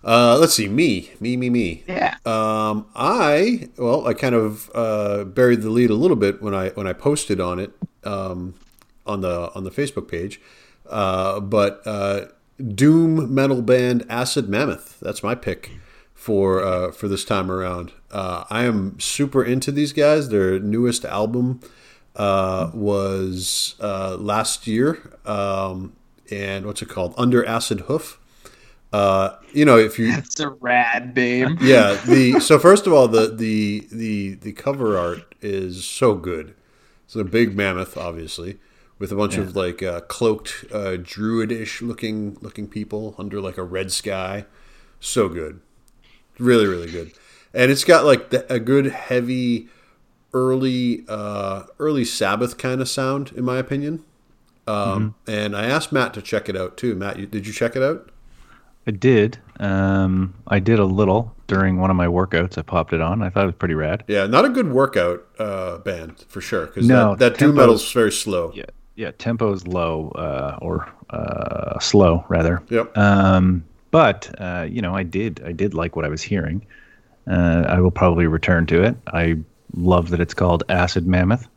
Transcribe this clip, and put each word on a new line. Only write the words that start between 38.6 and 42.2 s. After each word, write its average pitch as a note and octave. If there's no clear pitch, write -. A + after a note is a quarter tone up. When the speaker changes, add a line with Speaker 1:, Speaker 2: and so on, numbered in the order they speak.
Speaker 1:
with G2
a G2+
bunch G2+
Speaker 3:
Yeah. G#2
Speaker 1:
of, F#2
like, F2+
uh, F2
cloaked, -
uh, G2
druidish A2
looking, G#2+